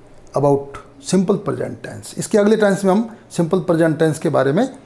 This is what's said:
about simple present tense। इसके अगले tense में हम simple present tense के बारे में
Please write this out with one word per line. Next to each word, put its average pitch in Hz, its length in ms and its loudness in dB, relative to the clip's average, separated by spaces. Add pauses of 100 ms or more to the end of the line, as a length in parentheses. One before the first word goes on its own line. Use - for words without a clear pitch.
(360)
about 139 480 0 (280)
simple 190 360 2
present - 380 -6
tense। - 320 -14
इसके 208 200 0
अगले 208 180 4
tense 196 280 2
में 190 80 4
हम 220 160 0 (220)
simple 175 300 0
present 160 380 2
tense 156 200 0
के 175 100 -4
बारे 135 240 2
में 233 160 2 (180)